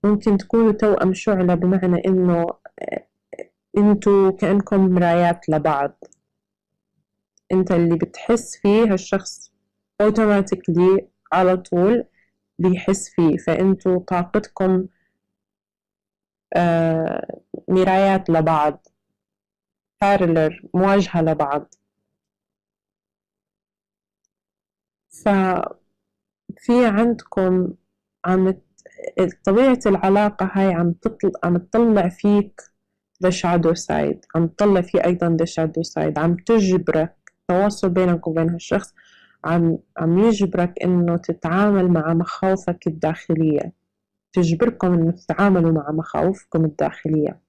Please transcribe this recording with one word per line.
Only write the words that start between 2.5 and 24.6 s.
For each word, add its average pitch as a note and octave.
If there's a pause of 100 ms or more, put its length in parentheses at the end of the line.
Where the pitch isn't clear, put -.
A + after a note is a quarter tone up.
آه، - (720)
أنتوا G3+
كأنكم F#3+
مرايات F3
لبعض. D3 (1500)
أنت F#3
اللي E3+
بتحس -
فيه G#3
هالشخص - (500)
automatically G3 (300)
على F#3
طول F#3 (540)
بيحس F#3
فيه، D#3+
فأنتوا F#3
طاقتكم، F#3 (1700)
آه، E3 (280)
مرايات F#3+
لبعض، D#3 (1200)
parallel، E3
مواجهة F#3
لبعض. D3+ (3500)